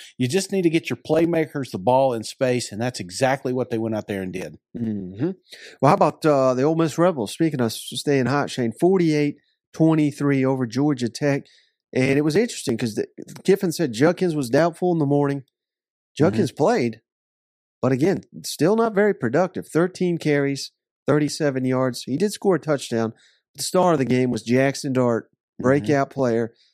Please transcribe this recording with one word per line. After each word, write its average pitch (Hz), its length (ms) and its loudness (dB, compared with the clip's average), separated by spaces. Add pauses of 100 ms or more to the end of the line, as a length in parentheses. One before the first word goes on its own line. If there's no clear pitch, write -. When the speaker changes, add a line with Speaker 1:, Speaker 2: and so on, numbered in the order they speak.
(180)
Speaker 1:
You 127 100 0
just 190 240 -2
need 190 120 0
to 170 80 2
get 160 180 -2
your 127 80 -4 (100)
playmakers 160 600 0
the - 80 -8
ball 127 360 2
in 113 100 -6
space, 123 480 -2
and 101 100 -8
that's 123 180 -4
exactly 127 540 -2
what 123 160 -4
they 117 80 -2
went 113 160 -4
out 107 140 -6
there 98 160 -4
and 92 100 -6
did. 90 240 -10 (180)
Speaker 2:
Mm-hmm. 107 540 -4 (500)
Well, 135 100 4
how 151 40 6
about, 156 320 0
uh, 135 300 2
the 127 80 0
Ole 156 120 0
Miss 160 220 -2
Rebels? 160 360 0
Speaking 151 280 -2
of 117 60 2
s-, - 160 -8 (100)
staying 135 320 0
hot, 139 240 -2
Shane, 117 300 -2
forty-eight 156 560 2 (400)
twenty-three 147 680 2
over 131 220 0
Georgia 123 440 0
Tech. 143 360 -2 (460)
And 139 280 2
it - 20 4
was 151 140 0
interesting 208 420 -2
'cause 113 180 -4
the, - 120 -4 (360)
Kiffin 190 280 2
said 143 220 -4
Judkins 165 420 2
was 139 140 -2
doubtful 165 420 2
in 170 80 0
the 143 80 2
morning. 143 340 0 (760)
Judkins 170 360 2
Speaker 1:
Mm-hmm. - 120 -12
Speaker 2:
played, 160 380 0 (800)
but 123 100 2
again, 139 300 2 (220)
still 185 320 0
not 226 180 0
very 196 220 2
productive. 127 520 -2
Thirteen 175 520 -2
carries, 139 520 -2 (360)
thirty-seven 139 580 0
yards. 127 380 0
He 123 120 -4
did 202 160 0
score 196 240 2
a 147 40 0
touchdown. 117 540 -2 (420)
The 135 80 -10
star 180 300 2
of 151 40 2
the 139 80 0
game 127 240 2
was 113 140 -4
Jackson 135 500 0
Dart, 123 380 0
Speaker 1:
Mm-hmm. - 320 -14
Speaker 2:
breakout 139 480 2
player. 117 420 0 (200)